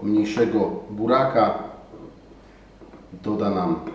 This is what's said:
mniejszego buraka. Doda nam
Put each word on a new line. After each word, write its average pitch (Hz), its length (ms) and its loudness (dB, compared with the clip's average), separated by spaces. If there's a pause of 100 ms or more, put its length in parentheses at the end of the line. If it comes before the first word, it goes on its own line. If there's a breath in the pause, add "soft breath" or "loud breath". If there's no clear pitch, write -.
mniejszego 104 680 2 (180)
buraka. 117 640 2 (1700 loud breath)
Doda 104 260 0
nam 90 300 0 (160)